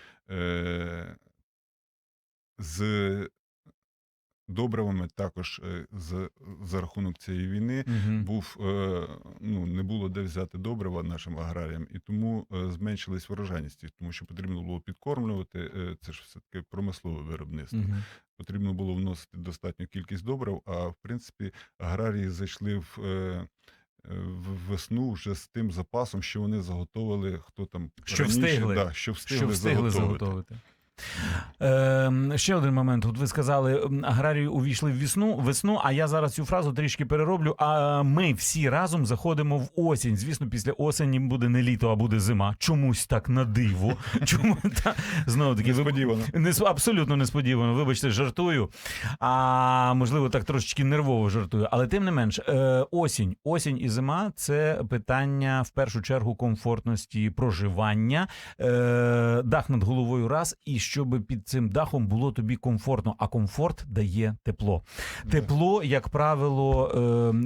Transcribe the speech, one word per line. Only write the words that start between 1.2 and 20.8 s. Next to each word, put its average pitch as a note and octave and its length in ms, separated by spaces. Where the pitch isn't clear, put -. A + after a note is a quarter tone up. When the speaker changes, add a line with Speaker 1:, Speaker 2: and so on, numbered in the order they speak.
Speaker 1:
з G2+ 720
добривами G#2 640
також, F#2 500
е, F2 280
з-, F2+ 360
за F#2 160
рахунок F2+ 380
цієї F#2 300
війни A#2+ 380
Speaker 2:
Мгм. G#2+ 380
Speaker 1:
був, G#2 360
е, F#2+ 400
ну, G2 260
не F2+ 160
було G2 260
де F#2+ 140
взяти F2+ 360
добрива F#2+ 440
нашим E2+ 360
аграріям, E2 520
і F#2+ 80
тому, A2 540
е, F#2 180
зменшилась F#2 580
врожайність, F#2 560
тому E2+ 140
що E2+ 140
потрібно F2+ 360
було F2 180
підкормлювати, G#2+ 800
е, F2 240
це - 120
ж - 120
все-таки - 460
промислове F2+ 520
виробництво. D#2 560
Speaker 2:
Мгм. G2+ 240
Speaker 1:
Потрібно G2 380
було F#2 200
вносити F#2 440
достатню F2 480
кількість F#2 380
добрив, A#2+ 420
а, F2 200